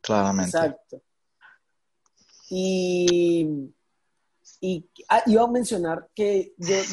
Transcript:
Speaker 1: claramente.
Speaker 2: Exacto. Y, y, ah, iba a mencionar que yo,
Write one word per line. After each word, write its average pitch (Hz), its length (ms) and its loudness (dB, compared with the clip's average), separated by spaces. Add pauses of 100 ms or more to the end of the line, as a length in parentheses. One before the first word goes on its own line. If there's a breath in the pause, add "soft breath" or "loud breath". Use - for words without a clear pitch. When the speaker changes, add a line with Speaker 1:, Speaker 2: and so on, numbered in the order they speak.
Speaker 1:
claramente. 98 540 0
Speaker 2:
Exacto. - 440 -4 (1500 soft breath)
Y, 180 1000 0 (1120)
y, 185 260 -6 (220)
ah, 220 180 4
iba 220 160 6
a 240 60 2
mencionar 202 640 -4
que 202 420 -2
yo, 180 200 -2 (160)